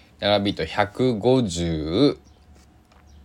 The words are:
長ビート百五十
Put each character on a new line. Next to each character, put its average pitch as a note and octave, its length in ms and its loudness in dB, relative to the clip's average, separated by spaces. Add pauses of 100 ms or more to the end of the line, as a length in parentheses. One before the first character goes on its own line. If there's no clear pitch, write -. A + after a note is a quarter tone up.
(200)
長 G#2 180 2
ビ G2+ 140 0
ー - 40 -8
ト - 80 -4
百 G#2+ 540 -2
五 B2 240 2
十 E2+ 760 0 (1080)